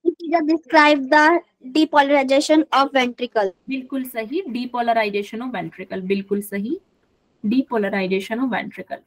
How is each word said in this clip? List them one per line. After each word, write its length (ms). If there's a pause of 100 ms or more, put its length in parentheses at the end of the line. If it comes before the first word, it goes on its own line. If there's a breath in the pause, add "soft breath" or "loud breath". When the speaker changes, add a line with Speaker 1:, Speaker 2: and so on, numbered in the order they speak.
Speaker 1:
it 220
is 120
a 120
describe 640
the 100 (540)
depolarization 880 (120)
of 180
ventricle। 580 (120)
Speaker 2:
बिल्कुल 400
सही, 340 (100)
depolarization 960
of 100
ventricle, 500
बिल्कुल 340
सही, 380 (640)
depolarization 1000
of 80
ventricle, 540